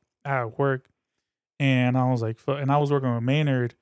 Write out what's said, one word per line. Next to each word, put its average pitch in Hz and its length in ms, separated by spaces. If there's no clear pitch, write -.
I 143 60
had 131 160
work, 135 300
and 127 380
I 127 140
was 123 100
like, 113 180
"Fuck," 139 220
and 135 100
I 143 60
was 147 140
working 131 220
with 117 100
Maynard, 131 580